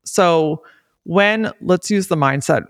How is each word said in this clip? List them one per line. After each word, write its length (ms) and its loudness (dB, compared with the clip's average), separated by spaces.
So 600 0
when, 560 0
let's 280 -2
use 200 0
the 80 0
mindset 540 0